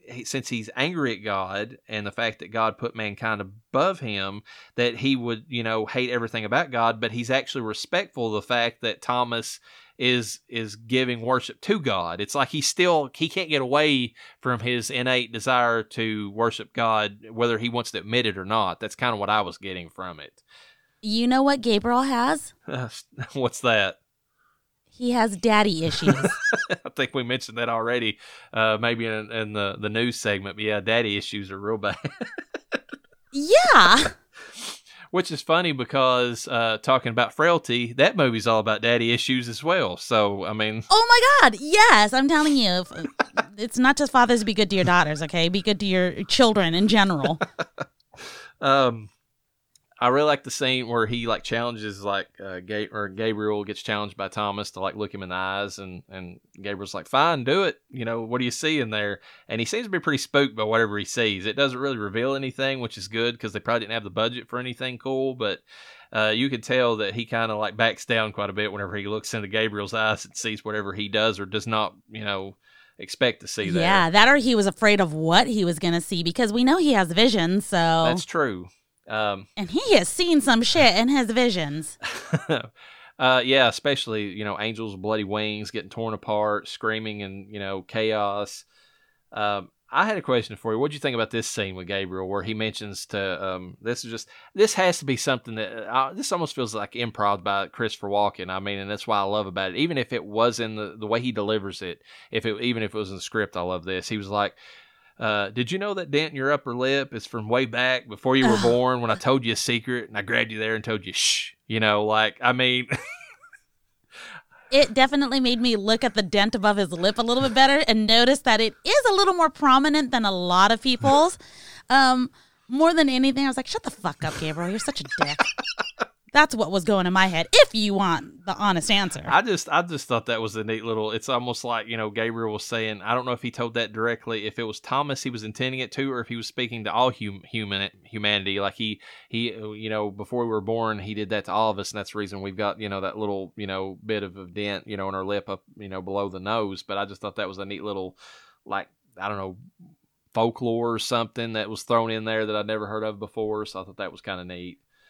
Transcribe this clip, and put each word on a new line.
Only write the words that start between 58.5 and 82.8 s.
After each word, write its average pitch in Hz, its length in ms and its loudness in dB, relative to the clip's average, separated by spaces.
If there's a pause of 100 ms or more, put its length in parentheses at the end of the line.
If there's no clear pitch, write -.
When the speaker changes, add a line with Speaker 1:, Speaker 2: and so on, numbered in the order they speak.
Speaker 1:
see 156 300 -2
in 113 100 -2
there?" 104 300 -2 (280)
And 110 120 -4
he 117 40 0
seems 220 220 -4
to 202 40 -14
be 185 100 -2
pretty 143 180 0
spooked 139 380 0
by 110 80 -2
whatever 107 340 4
he 104 80 -4
sees. 104 400 0
It 110 100 -2
doesn't 135 220 0
really 135 180 -2
reveal 113 380 -2
anything, 135 460 -4
which 117 180 -8
is 92 100 -12
good, 117 320 -2
'cause 107 140 -6
they 104 60 -6
probably 117 200 0
didn't 107 140 -8
have 110 100 -6
the 98 60 -10
budget 113 380 -2
for 123 100 -8
anything 127 400 -8
cool, 135 360 -2
but, 107 260 -4 (540)
uh, 107 200 2
you 131 160 0
can 123 100 -4
tell 120 360 2
that 101 180 -4
he 117 100 -6
kinda, 113 320 -2
like, 104 200 -4
backs 113 280 0
down 110 280 0
quite 101 180 -4
a 95 40 -10
bit 104 180 -2
whenever 101 240 -6
he 101 100 -6
looks 107 280 -6
into 104 140 -6
Gabriel's 104 460 -2
eyes 110 320 0
and - 100 -20
sees 110 280 -6
whatever 107 280 -6
he 104 160 -8
does 107 320 2
or 98 60 -6
does 101 200 -6
not, 110 280 -2 (160)
you 107 140 -12
know, 98 320 -6 (420)
expect - 420 -2
to - 80 -14
see 107 220 -4
there. 170 120 0
Speaker 2:
Yeah, 180 280 4
that 208 180 8
or 277 80 8
he 247 180 2
was 208 120 4
afraid 208 340 4
of 170 140 2
what 165 320 4
he 214 180 0
was 170 140 0
gonna 170 240 0
see, 170 200 -4
because 202 300 0
we 240 120 2
know 285 120 6
he 302 160 4
has 185 200 4
visions, 196 520 4
so 165 420 4
Speaker 1:
That's 165 200 0
true. 104 420 -2 (400)
Um, 104 380 -2 (100)
Speaker 2:
And 190 140 -6
he 415 260 4
has 180 120 4
seen 349 320 4
some 233 220 4
shit 240 340 6
in 233 120 4
his 262 220 2
visions. 180 640 0 (520)
Speaker 1:
<laughs> - 720 -8